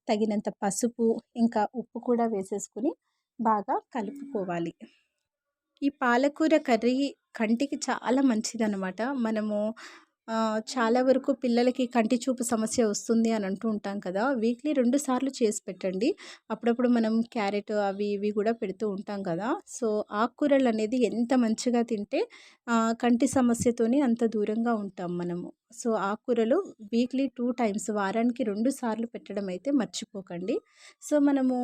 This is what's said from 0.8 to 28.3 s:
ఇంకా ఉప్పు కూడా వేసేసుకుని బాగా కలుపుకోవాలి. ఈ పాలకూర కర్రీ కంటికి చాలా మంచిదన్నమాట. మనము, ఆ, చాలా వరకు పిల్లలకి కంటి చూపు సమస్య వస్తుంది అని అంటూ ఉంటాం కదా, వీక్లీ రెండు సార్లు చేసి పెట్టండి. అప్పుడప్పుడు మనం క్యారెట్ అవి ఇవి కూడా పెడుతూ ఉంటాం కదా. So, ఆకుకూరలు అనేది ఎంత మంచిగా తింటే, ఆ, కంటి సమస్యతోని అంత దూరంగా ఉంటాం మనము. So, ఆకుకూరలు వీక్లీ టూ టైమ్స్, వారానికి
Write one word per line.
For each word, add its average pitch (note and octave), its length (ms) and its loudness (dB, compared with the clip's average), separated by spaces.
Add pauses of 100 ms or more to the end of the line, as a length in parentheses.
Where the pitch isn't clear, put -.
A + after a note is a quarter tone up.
ఇంకా A#3 400 2
ఉప్పు A#3 240 -10
కూడా A#3+ 260 0
వేసేసుకుని G#3+ 640 -4 (480)
బాగా A3 360 2 (180)
కలుపుకోవాలి. G3 800 -4 (1080)
ఈ C#4 80 0
పాలకూర C#4+ 680 2
కర్రీ B3+ 400 2 (380)
కంటికి A#3 400 0
చాలా B3+ 460 -2
మంచిదన్నమాట. G#3+ 800 0
మనము, A3 580 -2 (680)
ఆ, A3+ 80 -4 (340)
చాలా A#3+ 320 2
వరకు C4 300 2
పిల్లలకి B3 540 2
కంటి A#3 300 2
చూపు B3 280 -2
సమస్య A3+ 400 0
వస్తుంది A3+ 480 2
అని G#3+ 140 -2
అంటూ F#3+ 240 -4
ఉంటాం G3+ 300 -4
కదా, F#3+ 320 -2
వీక్లీ A#3+ 420 -2
రెండు B3+ 240 2
సార్లు C4 320 -2
చేసి G#3+ 340 0
పెట్టండి. F#3+ 460 -2 (420)
అప్పుడప్పుడు A#3 360 0
మనం A3+ 340 4
క్యారెట్ G#3 500 -2
అవి G3+ 340 0
ఇవి G#3 260 0
కూడా G#3+ 200 2
పెడుతూ G#3+ 380 -4
ఉంటాం G3+ 340 -6
కదా. F#3 260 -2 (200)
So, - 180 -4 (240)
ఆకుకూరలు C4 580 2
అనేది A3 360 0
ఎంత A#3 280 0
మంచిగా A#3+ 480 2
తింటే, A#3 400 -2 (480)
ఆ, A3+ 320 2
కంటి B3 260 4
సమస్యతోని A#3+ 760 2
అంత A#3+ 240 2
దూరంగా A3+ 480 0
ఉంటాం F#3 440 -4
మనము. F3 300 -4 (260)
So, - 240 -4
ఆకుకూరలు A3+ 600 0 (240)
వీక్లీ B3 460 0
టూ A#3+ 240 -6
టైమ్స్, A3 400 -2
వారానికి A3+ 520 0